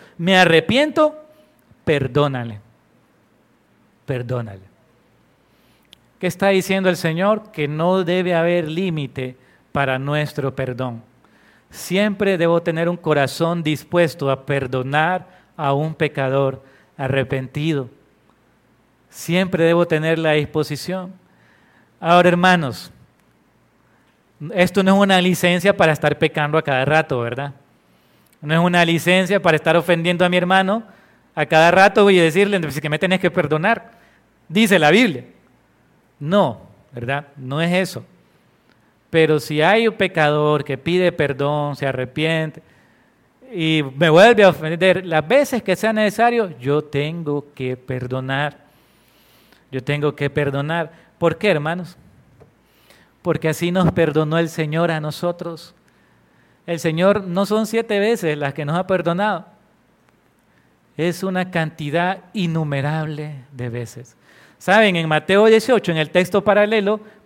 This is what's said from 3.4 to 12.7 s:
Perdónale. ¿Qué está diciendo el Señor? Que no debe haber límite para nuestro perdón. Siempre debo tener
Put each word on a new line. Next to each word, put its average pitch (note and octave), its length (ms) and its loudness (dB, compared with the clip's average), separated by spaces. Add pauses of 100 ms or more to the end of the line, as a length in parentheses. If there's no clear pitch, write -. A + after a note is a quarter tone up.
Perdónale. A#2+ 560 -8 (1600)
¿Qué - 80 -6
está F#3 220 -2
diciendo F#3+ 420 0
el F3+ 80 0
Señor? F#3+ 540 -2
Que D3 160 -6
no E3+ 360 0
debe F3+ 300 -2
haber E3+ 340 0
límite D3+ 720 -6 (340)
para C3+ 280 -2
nuestro C#3+ 560 -4
perdón. B2 480 -8 (640)
Siempre G3 680 -2
debo E3+ 260 2
tener E3+ 260 -2